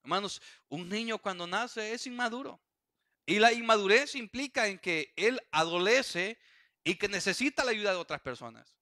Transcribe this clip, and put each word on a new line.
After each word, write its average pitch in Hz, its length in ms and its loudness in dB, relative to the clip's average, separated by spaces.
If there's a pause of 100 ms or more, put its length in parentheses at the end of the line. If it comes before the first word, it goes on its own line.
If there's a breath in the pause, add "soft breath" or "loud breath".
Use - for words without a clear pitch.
Hermanos, 185 400 -4 (280 loud breath)
un 175 200 -8
niño 220 300 -4
cuando 180 260 -6
nace 214 480 -4
es 247 140 -8
inmaduro. 247 520 -6 (680)
Y 180 100 2
la 233 160 8
inmadurez 226 600 4
implica 247 520 -4
en 190 120 -4
que 160 360 -2
él 226 240 2 (120)
adolece 180 880 2 (440 soft breath)
y 196 120 0
que 202 140 -2
necesita 202 540 0
la 247 60 2
ayuda 208 220 0
de 185 60 0
otras 160 240 -8
personas. 117 600 -12